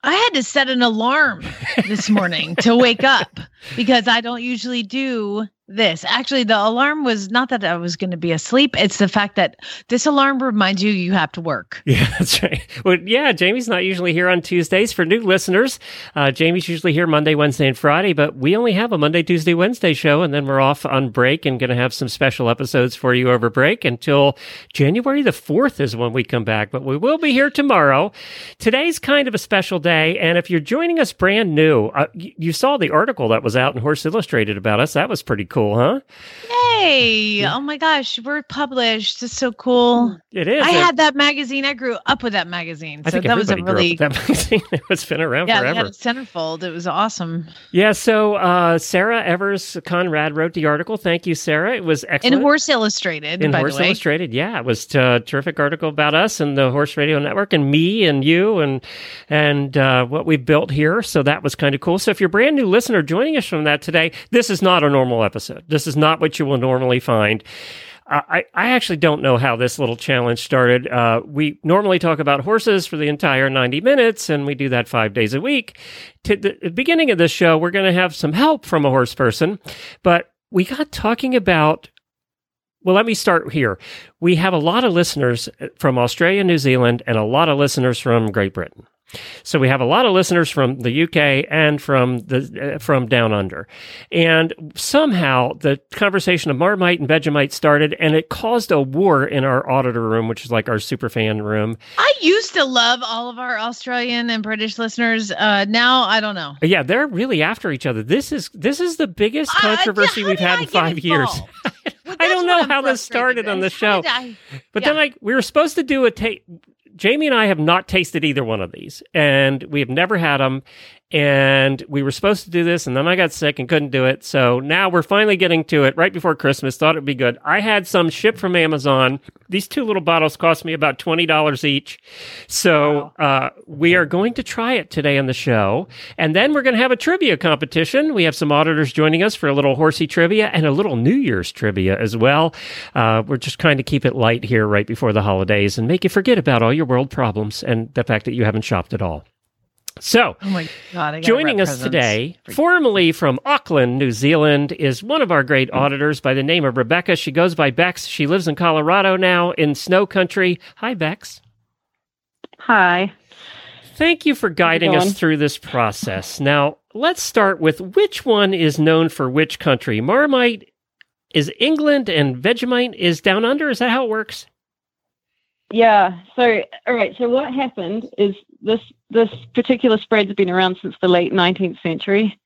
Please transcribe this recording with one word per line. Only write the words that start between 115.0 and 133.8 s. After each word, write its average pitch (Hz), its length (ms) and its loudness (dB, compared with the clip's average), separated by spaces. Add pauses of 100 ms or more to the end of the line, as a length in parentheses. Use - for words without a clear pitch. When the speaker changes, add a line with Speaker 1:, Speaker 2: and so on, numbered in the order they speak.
Speaker 2:
we 220 120 -2
were 269 60 2
supposed 302 360 0
to 339 60 0
do 262 220 0
a 226 60 4
ta-, 226 300 -6 (560)
Jamie 285 300 0
and 269 100 2
I 220 100 4
have 175 140 0
not 170 260 2
tasted 175 380 -2
either 139 180 0
one 110 180 -4
of 90 120 -6
these, - 320 -18 (100)
and 139 500 2
we 143 140 -4
have 127 120 -2
never 185 280 0
had 147 220 0
'em. 135 220 -2 (480)
And 135 800 2
we 139 140 -2
were 135 80 0
supposed 202 340 -2
to 180 60 -20
do 170 140 0
this, 170 220 -2
and 127 80 -4
then 143 140 0
I 180 80 2
got 175 160 0
sick 147 260 -2
and 127 80 -6
couldn't 147 260 0
do 131 120 2
it. 131 180 0
So 127 380 2
now 175 300 0
we're 175 120 2
finally 202 360 2
getting 170 260 2
to 147 200 2
it 135 120 2
right 185 160 2
before 170 220 -2
Christmas. 135 420 -2
Thought 160 200 2
it'd 139 100 -8
be 143 80 -2
good. 123 320 -2
I 175 140 0
had 208 260 0
some 170 240 2
shipped 220 280 0
from 180 160 -2
Amazon. 139 640 2 (300)
These 196 200 -4
two 277 160 -4
little 196 180 -2
bottles 156 340 2
cost 165 300 0
me 160 80 -4
about 143 240 -2
twenty 170 260 -2
dollars 151 400 2
each. 139 340 -2 (480)
So, 147 720 2
Speaker 1:
Wow. 160 80 0
Speaker 2:
uh, 135 240 2 (160)
we 165 280 2